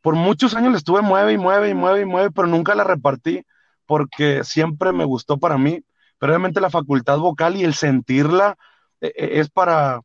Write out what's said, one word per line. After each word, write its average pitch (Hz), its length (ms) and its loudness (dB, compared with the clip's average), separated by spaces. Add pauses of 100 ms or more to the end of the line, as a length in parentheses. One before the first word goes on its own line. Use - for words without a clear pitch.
Por 156 140 0
muchos 202 400 2
años 240 160 2
le 220 80 2
estuve 175 240 2
mueve 202 300 2
y 208 60 0
mueve 196 320 0
y 196 40 -2
mueve 185 280 2
y - 20 -2
mueve, 190 260 0
pero 175 160 0
nunca 170 300 0
la 208 80 0
repartí 160 580 -2 (440)
porque 143 580 0
siempre 160 480 -2
me 175 120 0
gustó 135 340 -4
para 151 200 0
mí. 147 240 0 (380)
Pero 139 120 0
obviamente 180 280 0
la 185 100 0
facultad 143 480 0
vocal 165 380 -2
y 190 80 -2
el 156 100 0
sentirla, 151 840 0 (440)
eh, - 160 -6
eh, 151 140 -6 (100)
es 147 100 -2
para 151 540 0